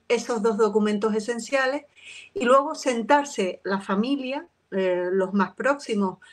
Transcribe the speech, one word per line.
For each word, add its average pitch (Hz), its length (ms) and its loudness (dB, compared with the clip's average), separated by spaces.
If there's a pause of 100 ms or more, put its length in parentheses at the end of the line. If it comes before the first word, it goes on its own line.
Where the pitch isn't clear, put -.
esos 233 320 0
dos 220 160 0
documentos 208 580 2
esenciales 254 680 -2 (500)
y 196 100 -4
luego 277 320 4
sentarse 233 880 0
la 196 160 -2
familia, 262 640 -2 (260)
eh, 180 400 0
los 190 220 0
más 190 220 0
próximos, 220 600 -2 (160)